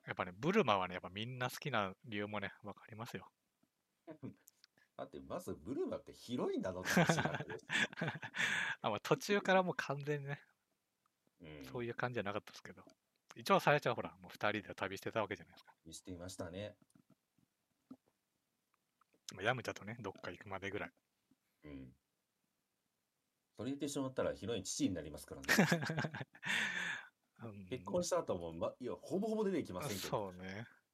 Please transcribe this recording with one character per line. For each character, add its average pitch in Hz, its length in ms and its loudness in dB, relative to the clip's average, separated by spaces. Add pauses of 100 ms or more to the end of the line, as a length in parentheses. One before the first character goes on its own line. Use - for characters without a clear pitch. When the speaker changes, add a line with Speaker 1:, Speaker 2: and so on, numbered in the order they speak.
Speaker 1:
や 113 40 -2
っ - 20 0
ぱ 98 100 2
ね、 90 100 -6
ブ 135 160 2
ル 208 140 8
マ 101 140 8
は 92 80 4
ね、 90 80 -4
や 90 40 -2
っ - 20 -6
ぱ 92 80 -10
み 101 140 -6
ん 127 140 -6
な 123 140 0
好 - 60 -10
き - 120 -6
な 101 240 4 (120)
理 107 120 -4
由 104 80 0
も 104 140 -2
ね、 98 120 -4 (120)
わ 101 100 -8
か - 160 -16
り 107 60 -14
ま 110 100 -8
す - 100 -10
よ。 - 140 -10 (800)
Speaker 2:
<laughs> 120 300 -12 (600)
だ - 80 -6
っ - 40 -18
て、 - 100 -10
ま 69 200 -6
ず 98 140 -6
ブ 98 220 -6
ル 370 100 0
マ - 120 -2
っ - 60 -8
て - 100 -16
ヒ - 220 -6
ロ 202 160 2
イ 370 60 0
ン 233 60 0
な 190 80 0
の 92 100 -4
っ - 20 -6
て - 60 0
話 170 280 8
に 135 60 0
な - 120 0
っ - 20 -4
て 147 60 -4
る - 160 -6
し。 - 100 -16
Speaker 1:
<laughs> - 640 0 (480)
あ、 123 80 2
ま 104 80 2
あ、 - 40 0
途 151 160 6
中 202 240 2
か 190 120 4
ら 185 100 8
も 175 100 2
う - 20 0
完 143 240 -2
全 143 220 -2
に 139 60 -8
ね、 143 160 -6 (1000)
Speaker 2:
う - 80 -14 (120)
ん。 - 40 -10
Speaker 1:
そ 127 140 -6
う 120 60 0
い 117 60 -2
う - 20 -4
感 123 160 0
じ 123 60 -4
じ 113 60 2
ゃ - 20 0
な 101 100 0
か 104 60 0
っ - 20 -2
た - 100 -18
で - 60 -14
す - 60 -14
け - 100 -10
ど。 - 100 -18 (520)
一 120 160 0
応 - 80 8
最 147 160 6
初 143 140 2
は 117 60 2
ほ 113 60 -2
ら、 - 80 -4 (100)
も 90 80 -16
う - 40 -14
二 107 200 2
人 104 160 -2
で 87 80 -8
旅 95 220 -2
し - 40 -8
て 104 100 -4
た 110 100 2
わ 98 60 2
け 101 80 -2
じ 85 80 -16
ゃ - 20 -16
な - 60 -20
い - 20 -20
で - 60 -20
す - 40 -20
か。 - 100 -20 (180)
Speaker 2:
し - 100 -12
て 95 100 -12
い 87 60 -6
ま 87 100 -8
し 92 80 -8
た 90 140 -6
ね。 98 260 -8 (2500)
Speaker 1:
ま 92 60 -8
あ、 - 20 -4
ヤ 117 100 4
ム 123 80 0
チ - 80 -2
ャ 98 40 -2
と - 120 -10
ね、 113 140 -6
ど 101 100 -4
っ 92 40 -8
か - 180 -8
行 87 80 -12
く 98 100 -14
ま 95 100 -6
で 98 120 -4
ぐ 101 80 -4
ら 87 80 -4
い。 - 40 -12 (760)
Speaker 2:
う 76 40 -14
ん。 65 240 -12 (1600)
そ 104 80 -6
れ 123 60 0
言 139 60 0
っ - 40 -10
て 151 80 0
し 139 120 0
ま 131 80 0
っ 127 60 -4
た 113 100 2
ら、 78 100 2
ヒ - 140 -4
ロ 117 80 0
イ 92 60 -2
ン - 20 -8
父 - 260 2
に 90 60 2
な 80 60 -2
り 73 100 -8
ま - 80 -8
す - 80 -12
か 80 80 -8
ら 139 60 -10
ね。 135 60 -4
Speaker 1:
<laughs> 160 800 4 (1160)
う 117 40 -6
ん。 101 180 -10
Speaker 2:
結 101 200 -6
婚 175 180 2
し - 60 0
た 175 100 4
後 113 180 0
も、 82 160 -4
ま、 95 260 -2
い 127 60 -8
や、 95 160 -2
ほ - 180 0
ぼ 220 80 2
ほ 214 80 2
ぼ 214 80 2
出 196 80 4
て 143 120 2
き - 100 -6
ま 87 80 -2
せ 104 120 -2
ん 95 40 -2
け 95 60 -4
ど。 - 60 -4
Speaker 1:
そ 104 200 0
う 90 40 -10
ね。 95 320 -8 (280)